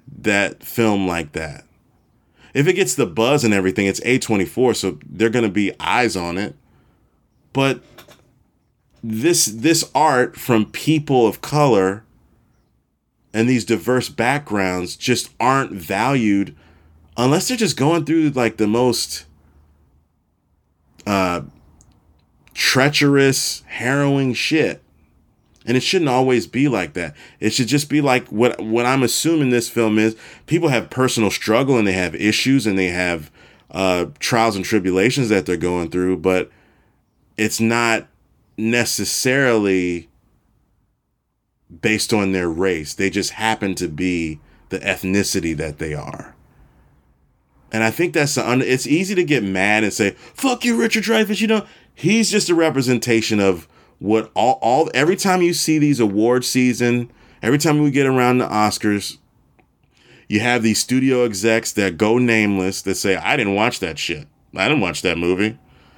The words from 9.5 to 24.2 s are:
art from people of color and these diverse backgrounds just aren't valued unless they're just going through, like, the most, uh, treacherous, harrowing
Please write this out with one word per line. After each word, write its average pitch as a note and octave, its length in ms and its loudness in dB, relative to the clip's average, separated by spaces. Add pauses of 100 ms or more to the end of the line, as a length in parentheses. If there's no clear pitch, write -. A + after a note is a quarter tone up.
art C3+ 420 2
from A2 300 2
people D3 600 2
of G2+ 140 -2
color A2 640 2 (1300)
and A2+ 160 2
these B2 160 2
diverse A#2+ 440 0
backgrounds G#2 880 -2
just - 420 -2
aren't C3 340 0
valued G2+ 840 0 (600)
unless C#3 320 2
they're B3+ 80 -4
just G#3 200 -2
going D#3+ 280 0
through, D#3 260 0
like, A#2 260 0
the A2 100 0
most, A#2 580 0 (1800)
uh, F#2 360 -2 (1120)
treacherous, C#3 1120 2
harrowing C#3 680 -2